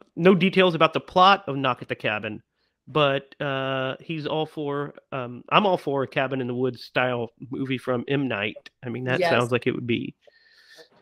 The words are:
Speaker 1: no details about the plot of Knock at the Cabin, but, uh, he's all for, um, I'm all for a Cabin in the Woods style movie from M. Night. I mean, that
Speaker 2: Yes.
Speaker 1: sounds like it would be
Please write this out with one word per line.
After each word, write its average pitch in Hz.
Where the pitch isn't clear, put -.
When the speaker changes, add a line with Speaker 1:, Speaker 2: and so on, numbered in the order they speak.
Speaker 1:
no 175
details 185
about 160
the 147
plot 185
of 139
Knock 135
at -
the -
Cabin, 107
but, 139
uh, 135
he's 156
all 151
for, 143
um, 123
I'm 175
all 180
for 139
a 123
Cabin 135
in 123
the 123
Woods 123
style 123
movie 131
from 123
M. 139
Night. 107
I 123
mean, 120
that 127
Speaker 2:
Yes. 170
Speaker 1:
sounds 120
like 120
it 123
would 120
be -